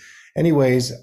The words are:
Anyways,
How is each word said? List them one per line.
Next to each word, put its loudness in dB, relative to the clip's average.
Anyways, 0